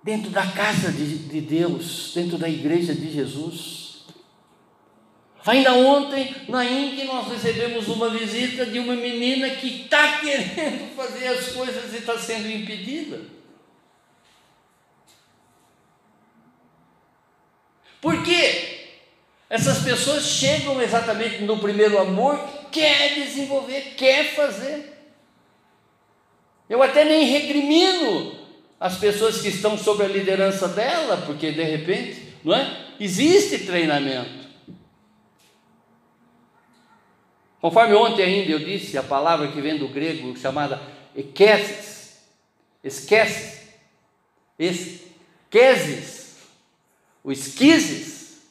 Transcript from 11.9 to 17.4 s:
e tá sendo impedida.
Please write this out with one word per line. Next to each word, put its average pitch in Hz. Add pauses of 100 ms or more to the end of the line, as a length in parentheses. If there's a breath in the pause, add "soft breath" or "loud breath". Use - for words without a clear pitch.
e 233
tá 233
sendo 220
impedida. 214 (4000 soft breath)